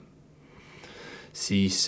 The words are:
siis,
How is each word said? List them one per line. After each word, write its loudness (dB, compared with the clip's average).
siis, 2